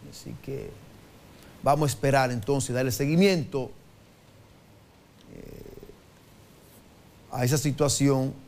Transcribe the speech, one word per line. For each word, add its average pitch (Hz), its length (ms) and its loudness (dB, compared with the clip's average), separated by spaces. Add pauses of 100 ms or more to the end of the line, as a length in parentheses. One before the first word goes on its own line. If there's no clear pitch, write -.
Así - 240 -14 (100)
que 55 280 -10 (880)
vamos 147 280 2
a - 40 -2
esperar 135 380 2
entonces, 123 440 -2
darle 127 160 0
seguimiento, 147 800 2 (1600)
eh, - 260 -18 (1700)
a 127 140 -2
esa 131 120 2
situación 139 760 2 (140)